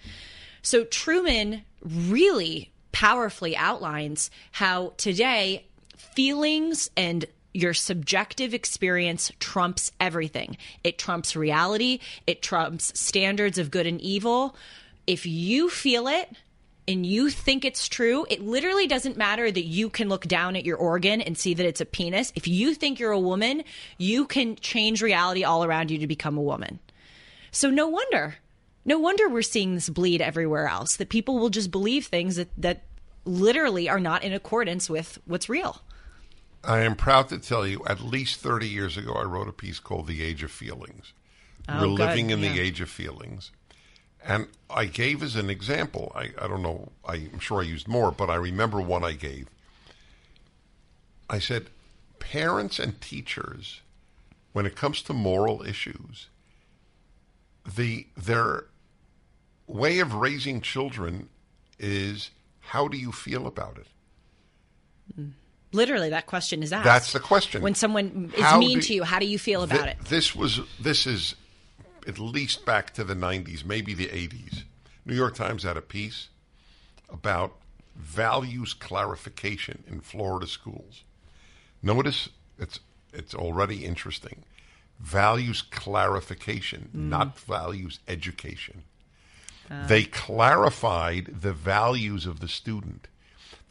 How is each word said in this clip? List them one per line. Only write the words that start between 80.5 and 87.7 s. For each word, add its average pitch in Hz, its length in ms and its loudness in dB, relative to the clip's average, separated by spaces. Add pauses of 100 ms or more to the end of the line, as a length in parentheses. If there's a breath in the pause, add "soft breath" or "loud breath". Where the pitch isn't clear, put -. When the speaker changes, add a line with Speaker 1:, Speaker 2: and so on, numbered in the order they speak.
Speaker 2:
Notice 131 460 0 (280)
it's, - 220 -12 (320)
it's 76 200 -14
already 92 520 -2
interesting. - 580 -10 (560 soft breath)
Values 107 640 2
clarification, - 1300 -2
Speaker 1:
Mm. 151 180 -6
Speaker 2:
not 113 280 -2
values 90 720 -8